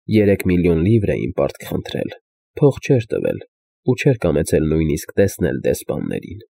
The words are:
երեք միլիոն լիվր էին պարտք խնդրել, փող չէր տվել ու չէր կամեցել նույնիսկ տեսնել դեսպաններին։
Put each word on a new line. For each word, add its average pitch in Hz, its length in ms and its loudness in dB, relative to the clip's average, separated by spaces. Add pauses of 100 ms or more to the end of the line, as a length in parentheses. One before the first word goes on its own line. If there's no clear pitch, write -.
երեք 101 360 4
միլիոն 87 380 2
լիվր 104 320 2
էին - 180 -4
պարտք - 340 -4
խնդրել, - 440 -8 (460)
փող 143 200 4
չէր 127 300 0
տվել 50 380 -4 (420)
ու 127 100 0
չէր 135 220 2
կամեցել 78 480 0
նույնիսկ 78 480 -2
տեսնել 90 480 0
դեսպաններին։ - 760 -6 (100)